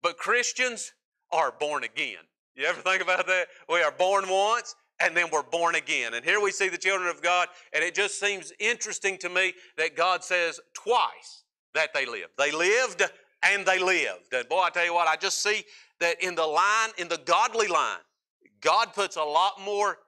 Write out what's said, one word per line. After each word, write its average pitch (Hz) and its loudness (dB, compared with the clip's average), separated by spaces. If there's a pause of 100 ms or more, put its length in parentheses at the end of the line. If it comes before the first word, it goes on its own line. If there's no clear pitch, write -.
But 165 -2
Christians 240 -2 (380)
are 160 2
born 147 -2
again. 113 -8 (320)
You 135 -4
ever 170 -2
think 185 0
about 180 0
that? 180 0 (200)
We 170 2
are 151 2
born 190 2
once, 208 0 (260)
and 170 2
then 175 2
we're 151 2
born 170 0
again. 143 -2
And 120 -6
here 185 2
we 202 2
see 190 -2
the 175 -8
children 185 0
of 151 -6
God, 175 0 (240)
and 156 0
it 175 -4
just - -2
seems 196 -4
interesting 208 -4
to 180 -6
me 180 0 (240)
that 160 -2
God 180 2
says 170 -2 (120)
twice - -2 (300)
that 151 0
they 139 0
lived. 104 -8
They 143 2
lived 190 2 (420)
and 190 2
they 185 4
lived. 151 0
And 123 -2
boy, 165 0
I 175 2
tell 175 -2
you 170 0
what, 170 2
I 156 2
just 180 -4
see 208 -2 (340)
that 170 0
in 180 -4
the 165 0
line, 202 2
in 175 -6
the 165 -2
godly 214 2
line, 131 0 (640)
God 196 2
puts 196 -2
a 160 -2
lot 165 2
more 202 -2 (100)